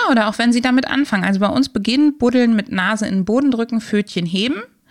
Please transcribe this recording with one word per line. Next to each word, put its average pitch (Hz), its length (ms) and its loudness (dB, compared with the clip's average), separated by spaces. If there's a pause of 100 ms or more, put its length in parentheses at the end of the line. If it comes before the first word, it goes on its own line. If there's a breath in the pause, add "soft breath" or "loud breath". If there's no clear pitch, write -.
(100)
oder 220 180 2
auch 208 100 -6
wenn 233 160 2
sie 240 80 0
damit 254 260 0
anfangen. 220 360 -2
Also 190 140 0
bei 196 100 2
uns 269 200 -2
beginnt 269 500 2
Buddeln 240 380 2
mit - 160 -4
Nase 208 340 -2
in - 80 -2
den 190 120 0
Boden 269 240 2
drücken, 233 320 -2
Pfötchen 208 420 -2
heben. 220 380 -2 (280 loud breath)